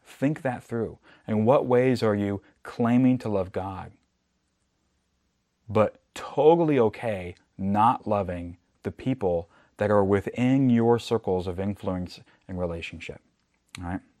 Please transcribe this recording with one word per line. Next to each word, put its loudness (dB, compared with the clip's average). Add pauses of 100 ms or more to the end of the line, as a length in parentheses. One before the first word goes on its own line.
Think -4
that -6
through. -6 (280)
In 0
what 4
ways 2
are 2
you -2 (200)
claiming 2
to -8
love -4
God, -8 (1800)
but 0 (140)
totally 4
okay -2 (240)
not 2
loving -4 (260)
the -6
people -4 (280)
that 0
are 4
within 2
your 4
circles -2
of -6
influence -6 (280)
and -10
relationship? -8 (580)
All -12
right? -8 (200)